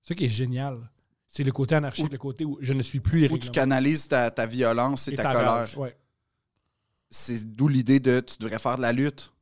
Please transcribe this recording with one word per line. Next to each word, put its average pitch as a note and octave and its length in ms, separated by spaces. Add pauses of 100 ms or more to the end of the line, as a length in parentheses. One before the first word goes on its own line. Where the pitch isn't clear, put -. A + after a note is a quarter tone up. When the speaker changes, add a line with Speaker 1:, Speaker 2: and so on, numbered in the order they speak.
Speaker 1:
C'est - 60
ça E3+ 60
qui D#3 100
est B2 40
génial. B2+ 480 (500)
C'est - 160
le C3+ 80
côté C3+ 220
anarchique, D3 320
Speaker 2:
Ou D3 60
Speaker 1:
le C#3 80
côté C#3 260
où C#3+ 160
je C3 120
ne C3+ 100
suis - 160
plus D#3+ 200
les D3+ 60
Speaker 2:
Ou C3+ 40
tu - 40 (140)
Speaker 1:
règlements. B2 60
Speaker 2:
canalises C3+ 540
ta, B2 220
ta A#2 160
violence B2 640
et C#3+ 60
Speaker 1:
Et - 20
Speaker 2:
ta C3 80
Speaker 1:
ta C3+ 100
Speaker 2:
colère. A#2 180
Speaker 1:
rage, A2+ 260
ouais. C3 200 (1120)
Speaker 2:
C'est A2 460
d'où C3+ 120
l'idée C3 320
de B2+ 200
tu - 200
devrais A2 200
faire B2+ 180
de B2+ 40
la A#2+ 100
lutte. C#3 400 (100)